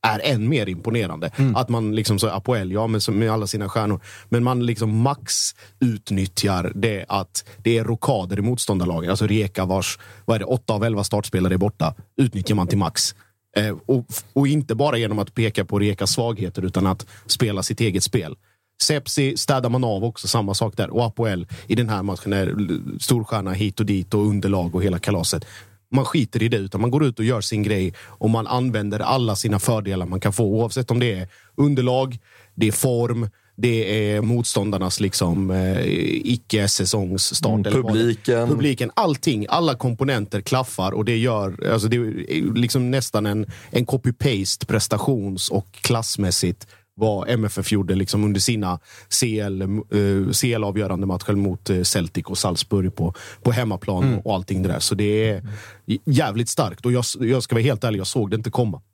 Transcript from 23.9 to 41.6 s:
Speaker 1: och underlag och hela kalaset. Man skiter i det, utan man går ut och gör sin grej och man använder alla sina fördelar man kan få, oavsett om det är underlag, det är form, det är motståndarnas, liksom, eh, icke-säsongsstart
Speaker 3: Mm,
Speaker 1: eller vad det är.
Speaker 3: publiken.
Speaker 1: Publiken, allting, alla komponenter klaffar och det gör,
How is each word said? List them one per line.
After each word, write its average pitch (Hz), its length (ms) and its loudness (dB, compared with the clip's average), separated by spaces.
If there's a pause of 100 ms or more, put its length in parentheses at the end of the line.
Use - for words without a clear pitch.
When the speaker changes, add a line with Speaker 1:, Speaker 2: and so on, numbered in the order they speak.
Speaker 1:
och 104 140 2
underlag 95 480 0
och 90 80 0
hela 90 160 0
kalaset. 87 460 -2 (500)
Man 135 100 4
skiter 123 380 0
i 113 40 2
det, 113 100 2
utan 98 240 -4
man 120 100 0
går 147 140 4
ut 123 140 -2
och 110 60 0
gör 117 160 0
sin 104 220 -2
grej 95 360 0
och - 300 -2
man 113 180 2
använder 110 520 0
alla 120 360 2
sina 101 240 0
fördelar 101 460 0
man 92 140 -4
kan 101 140 0
få, 117 120 2
oavsett 113 460 0
om 120 80 2
det 123 200 0
är 92 80 -8 (300)
underlag, 131 600 2 (380)
det 107 120 2
är 107 40 2
form, 120 580 0 (280)
det 110 560 2
är 104 80 2
motståndarnas, 104 760 0
liksom, 95 520 0
eh, 92 260 2 (560)
icke-säsongsstart 98 1200 0
Speaker 3:
Mm, 104 120 2
Speaker 1:
eller 107 160 2
vad 113 120 0
det 110 60 4
är. 117 40 4
Speaker 3:
publiken. 117 460 2
Speaker 1:
Publiken, 135 440 0
allting, 139 560 0
alla 160 260 2
komponenter 120 640 -2
klaffar 101 500 -2
och 110 140 -2
det 117 120 2
gör, 107 560 0